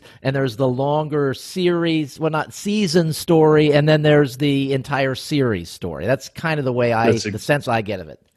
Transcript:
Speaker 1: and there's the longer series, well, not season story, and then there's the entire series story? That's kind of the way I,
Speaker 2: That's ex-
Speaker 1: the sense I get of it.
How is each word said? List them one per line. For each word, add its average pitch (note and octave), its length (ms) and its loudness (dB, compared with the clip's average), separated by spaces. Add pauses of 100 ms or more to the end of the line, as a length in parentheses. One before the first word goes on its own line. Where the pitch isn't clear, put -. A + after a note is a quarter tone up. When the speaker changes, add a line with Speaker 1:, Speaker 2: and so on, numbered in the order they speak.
(220)
Speaker 1:
and C3+ 140 -2
there's C3 220 -2
the C3 100 2
longer C#3+ 680 -2
series, E3+ 840 -2
well, D#3 100 0
not D#3 240 -4
season F3+ 600 0
story, D#3 600 4
and D3 160 4
then D#3 140 4
there's D3 340 4
the C#3 360 0
entire C3+ 420 -2
series A#2 540 -2
story? D#2+ 360 -8
That's C3 240 -2
kind D#3+ 300 -6
of C3+ 60 -2
the B2+ 80 -2
way A#2+ 200 2
I, A2+ 180 2
Speaker 2:
That's A#2 140 -2
ex- G#2 80 -4
Speaker 1:
the G#2+ 60 -8
sense D3 280 -2
I A2+ 140 0
get G2 180 -6
of D#2 100 -14
it. - 100 -20 (180)